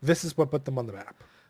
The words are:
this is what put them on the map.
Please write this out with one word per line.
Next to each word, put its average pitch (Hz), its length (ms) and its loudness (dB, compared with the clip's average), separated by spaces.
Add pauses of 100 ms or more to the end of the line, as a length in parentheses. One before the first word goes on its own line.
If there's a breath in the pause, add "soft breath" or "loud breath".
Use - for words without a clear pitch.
this 160 220 2
is 160 140 -6
what 147 160 2
put 139 120 0
them 135 140 -4
on 120 80 -4
the 107 60 -10
map. 98 240 -14 (340 soft breath)